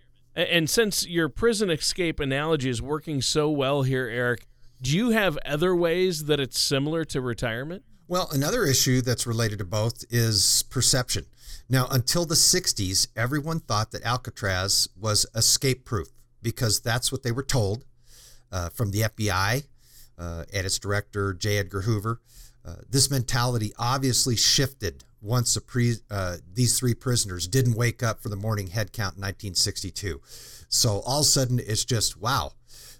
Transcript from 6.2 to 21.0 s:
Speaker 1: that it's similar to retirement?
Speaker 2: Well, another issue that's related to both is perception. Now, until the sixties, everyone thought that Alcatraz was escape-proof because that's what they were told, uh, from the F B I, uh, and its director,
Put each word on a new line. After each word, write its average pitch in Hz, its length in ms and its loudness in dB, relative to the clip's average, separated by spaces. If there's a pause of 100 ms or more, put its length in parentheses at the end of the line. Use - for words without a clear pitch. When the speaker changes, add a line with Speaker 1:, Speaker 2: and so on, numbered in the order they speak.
Speaker 1:
that 147 160 2
it's - 180 -4
similar 151 460 0
to 143 160 -4
retirement? 127 640 -6 (240)
Speaker 2:
Well, 175 240 0
another 175 320 2
issue 127 360 4
that's 120 280 -2
related 113 320 0
to 101 40 -4
both 107 460 -2
is 113 600 2
perception. - 560 0 (420)
Now, 127 200 2
until 135 360 2
the 156 120 0
sixties, - 800 2
everyone 147 420 -2
thought 110 320 -2
that - 140 -10
Alcatraz 98 920 -2
was 107 380 0
escape-proof 113 720 0 (340)
because 113 380 0
that's 120 320 -2
what - 140 -8
they 117 80 0
were 135 100 -4
told, 113 420 0 (680)
uh, 87 160 -4
from 101 240 -2
the 107 100 2
F 107 140 -2
B 107 120 0
I, 101 360 0 (520)
uh, 85 360 -8
and 95 120 -2
its 95 140 -2
director, 101 560 -2